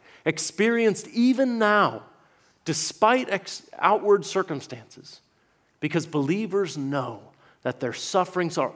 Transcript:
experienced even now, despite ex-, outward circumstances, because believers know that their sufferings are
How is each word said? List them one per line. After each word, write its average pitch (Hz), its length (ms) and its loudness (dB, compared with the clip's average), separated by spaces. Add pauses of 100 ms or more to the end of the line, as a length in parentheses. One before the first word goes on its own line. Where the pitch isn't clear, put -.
(260)
experienced 214 840 0
even 240 500 2
now, 208 460 2 (640)
despite 233 640 2
ex-, - 340 -6 (160)
outward 202 460 4
circumstances, - 960 -8 (580)
because 151 260 -2
believers 175 720 -2
know 135 540 -6 (300)
that - 180 -6
their 120 140 -4
sufferings 180 640 -2
are 135 180 -2